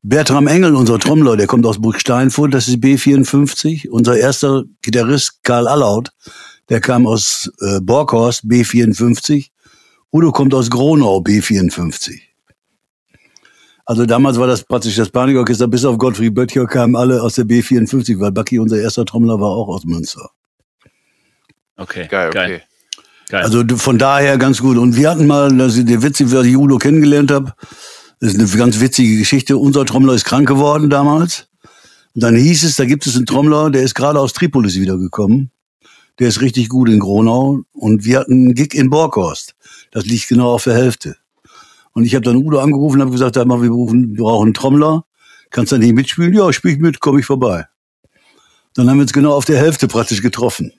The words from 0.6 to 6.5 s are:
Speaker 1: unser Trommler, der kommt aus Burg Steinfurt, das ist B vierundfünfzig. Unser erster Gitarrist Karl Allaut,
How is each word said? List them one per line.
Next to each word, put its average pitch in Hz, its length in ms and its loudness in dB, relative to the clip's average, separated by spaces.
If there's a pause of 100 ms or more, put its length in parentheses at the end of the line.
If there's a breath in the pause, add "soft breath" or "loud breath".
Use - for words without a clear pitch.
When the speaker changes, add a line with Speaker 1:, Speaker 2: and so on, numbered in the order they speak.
Speaker 1:
unser 120 240 2
Trommler, 143 360 2
der 101 120 0
kommt 120 180 2
aus 107 160 -2
Burg 113 180 -2
Steinfurt, 135 540 -2
das 123 160 -2
ist 123 100 -2
B 135 180 2
vierundfünfzig. 143 920 0
Unser 117 260 0
erster 135 460 0 (180)
Gitarrist 120 640 -2
Karl 120 240 0
Allaut, 123 440 -2 (580 loud breath)